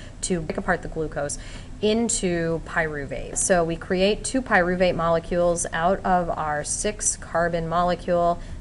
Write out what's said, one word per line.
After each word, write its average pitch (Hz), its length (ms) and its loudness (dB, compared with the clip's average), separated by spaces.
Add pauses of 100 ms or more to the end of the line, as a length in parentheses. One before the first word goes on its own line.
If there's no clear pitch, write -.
(220)
to 180 180 0
break - 160 -6
apart 185 260 0
the - 60 -10
glucose 147 500 -4 (420)
into 180 840 2
pyruvate. 139 720 -4
So 175 260 4
we 165 140 0
create 190 480 0
two 262 180 -2
pyruvate 180 540 4
molecules 170 760 2
out 180 320 2
of 180 240 4
our 151 360 -4
six - 520 -2
carbon 165 520 0
molecule. 175 720 2 (200)